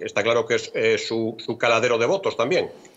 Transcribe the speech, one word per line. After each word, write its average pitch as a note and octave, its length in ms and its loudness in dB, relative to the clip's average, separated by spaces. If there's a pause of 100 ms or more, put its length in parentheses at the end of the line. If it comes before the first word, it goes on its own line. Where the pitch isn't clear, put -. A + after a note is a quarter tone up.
está G2+ 220 -4
claro A2+ 240 2
que A#2 100 2
es, - 180 -6
eh, A2+ 240 2
su, A2+ 400 -4
su - 180 -6
caladero A#2 420 2
de A#2 80 2
votos D3 300 0
también. B2 340 0 (260)